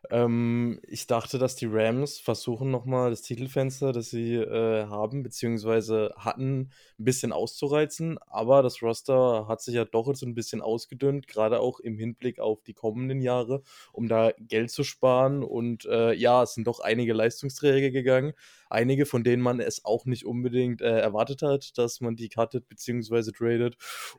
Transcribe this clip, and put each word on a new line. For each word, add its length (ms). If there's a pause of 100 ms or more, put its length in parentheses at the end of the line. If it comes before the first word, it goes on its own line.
(120)
Ähm, 720
ich 240
dachte, 320
dass 160
die 120
Rams 520
versuchen, 500
noch 160
mal 240
das 140
Titelfenster, 680
das 200
sie, 240
äh, 500
haben, 380
beziehungsweise 920
hatten, 560 (280)
ein 60
bisschen 260
auszureizen. 960
Aber 340
das 220
Roster 640
hat 140
sich 120
ja 120
doch 220
jetzt 140
ein 140
bisschen 260
ausgedünnt, 640
gerade 320
auch 200
im 180
Hinblick 420
auf 220
die 120
kommenden 480
Jahre, 420 (300)
um 140
da 300
Geld 320
zu 140
sparen. 600
Und, 420
äh, 280
ja, 300
es 100
sind 140
doch 140
einige 320
Leistungsträger 760
gegangen. 440 (360)
Einige, 360
von 180
denen 200
man 160
es 260
auch 200
nicht 200
unbedingt, 560
äh, 180
erwartet 420
hat, 360
dass 220
man 160
die 140
cuttet 400
beziehungsweise 640
tradet. 460 (420)